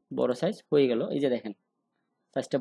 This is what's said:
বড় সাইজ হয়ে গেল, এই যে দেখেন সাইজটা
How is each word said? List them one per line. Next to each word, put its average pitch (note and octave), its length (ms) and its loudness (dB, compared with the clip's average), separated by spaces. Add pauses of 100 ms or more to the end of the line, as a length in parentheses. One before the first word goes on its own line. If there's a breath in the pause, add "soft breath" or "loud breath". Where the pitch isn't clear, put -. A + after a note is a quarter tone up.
(200)
বড় B2 120 2 (100)
সাইজ G3 140 -2 (160)
হয়ে C#3+ 200 6
গেল, A#2 100 0 (140)
এই C#3+ 80 -2
যে C#3 120 0
দেখেন G#2 180 -8 (800)
সাইজটা C3+ 280 -2